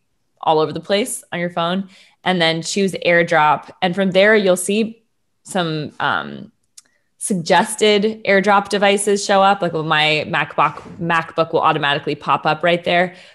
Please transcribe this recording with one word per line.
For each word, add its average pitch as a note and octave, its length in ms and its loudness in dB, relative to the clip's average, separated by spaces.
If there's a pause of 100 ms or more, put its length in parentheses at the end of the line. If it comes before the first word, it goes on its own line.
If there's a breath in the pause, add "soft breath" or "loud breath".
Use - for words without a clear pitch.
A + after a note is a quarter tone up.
(420)
all D#3 180 2
over D#3 140 -2
the E3 80 -8
place G#3 500 -4
on F3 80 -6
your F3 100 -4
phone, F3+ 400 -4 (340 soft breath)
and F3+ 180 0
then E3 200 0
choose F#3+ 300 -2 (140)
AirDrop. E3 680 2 (100)
And F#3 140 -2
from F#3+ 160 0
there, G#3 240 6
you'll F#3+ 220 2
see G#3+ 460 -4 (400)
some, D#3+ 560 -6
um, D2 520 -6 (680)
suggested G#3 1080 0
AirDrop G3 440 2
devices G3+ 560 0
show G3 160 2
up. G3 220 4
Like, E3+ 100 -2
my D#3 540 0
MacBook, D3+ 480 0 (240)
MacBook E3 540 -2
will D#3 80 2
automatically D3+ 520 0
pop D3 320 -2
up D#3 180 -2
right F3 200 2
there. F3 320 0 (200 loud breath)